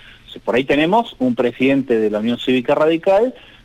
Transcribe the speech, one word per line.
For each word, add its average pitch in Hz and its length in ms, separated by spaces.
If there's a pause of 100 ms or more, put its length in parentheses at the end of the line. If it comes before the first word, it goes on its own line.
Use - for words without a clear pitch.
(200)
Entonces, - 220
por 101 140
ahí 131 80
tenemos 160 560
un 127 160
presidente 127 640
de 107 100
la 104 100
Unión 120 200
Cívica 127 340
Radical, 165 640 (280)